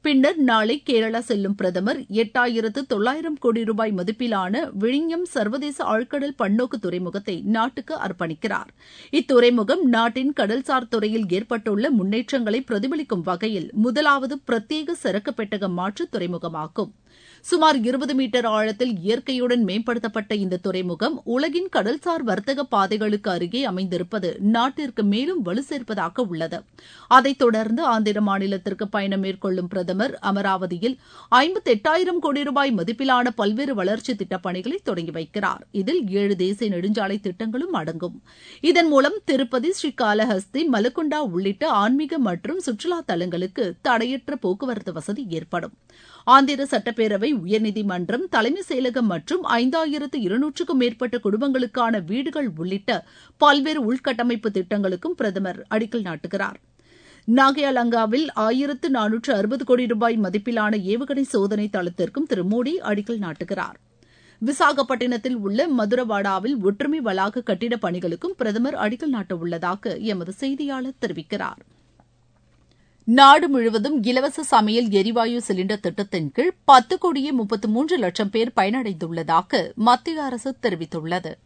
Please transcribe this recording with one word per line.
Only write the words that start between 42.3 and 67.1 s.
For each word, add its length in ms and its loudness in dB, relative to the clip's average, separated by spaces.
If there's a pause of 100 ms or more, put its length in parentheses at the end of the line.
சுற்றுலா 460 -4
தலங்களுக்கு 800 -4
தடையற்ற 520 -2
போக்குவரத்து 580 -4
வசதி 360 -8
ஏற்படும். 460 -6 (520)
ஆந்திர 360 8
சட்டப்பேரவை, 720 0
உயர்நீதிமன்றம், 960 -2
தலைமை 380 0
செயலகம் 460 0
மற்றும் 360 -4
ஐந்தாயிரத்து 680 0
இருநூற்றுக்கும் 600 0
மேற்பட்ட 380 0
குடும்பங்களுக்கான 880 0
வீடுகள் 500 -4
உள்ளிட்ட 360 -4 (460)
பல்வேறு 460 4
உள்கட்டமைப்பு 680 -2
திட்டங்களுக்கும் 640 -2
பிரதமர் 520 -4
அடிக்கல் 360 -2
நாட்டுகிறார். 540 -6 (680)
நாகையலங்காவில் 1080 4
ஆயிரத்து 560 0
நானூற்று 420 2
அறுபது 340 0
கோடி 220 4
ரூபாய் 320 2
மதிப்பிலான 640 0
ஏவுகணை 380 0
சோதனை 480 0
தளத்திற்கும் 580 -2
திரு 180 0
மோடி 280 0 (100)
அடிக்கல் 380 -2
நாட்டுகிறார். 560 -6 (640)
விசாகப்பட்டினத்தில் 920 0
உள்ள 320 0 (100)
மதுரவாடாவில் 840 0
ஒற்றுமை 380 0
வளாக 420 -2